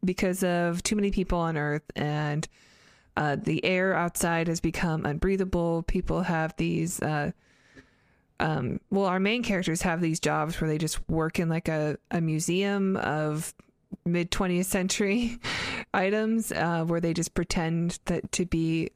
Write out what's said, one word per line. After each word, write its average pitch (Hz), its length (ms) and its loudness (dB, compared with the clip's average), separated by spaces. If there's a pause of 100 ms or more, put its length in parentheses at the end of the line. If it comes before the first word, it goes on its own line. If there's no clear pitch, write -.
because 185 400 0
of 175 400 2
too 214 140 0
many 202 120 2
people 185 300 0
on 165 160 0
Earth, 147 280 -2 (120)
and, 147 500 -2 (720)
uh, 147 260 0
the - 220 0
air 185 300 2
outside 170 560 0
has 165 100 -2
become 165 460 0
unbreathable. 170 760 0
People 170 400 0
have 160 340 0
these, 165 440 -2
uh, 151 300 -2 (1080)
um, 156 480 0
well, 196 160 2
our 185 160 2
main 220 200 2
characters 180 420 0
have 175 180 0
these 160 180 0
jobs 151 400 0
where 160 100 0
they 156 80 0
just 160 220 -2 (100)
work 160 300 0
in, 165 80 2
like, 165 220 0
a, 151 280 0 (140)
a 175 80 0
museum 190 760 0
of 151 560 -2 (520)
mid-twentieth 175 640 2
century 208 720 0 (260)
<laughs> - 280 -8
items, 214 580 2
uh, 165 340 2
where 170 140 2
they 165 140 0
just 165 220 -2
pretend 170 680 0
that - 280 -2
to 180 120 0
be, 165 500 0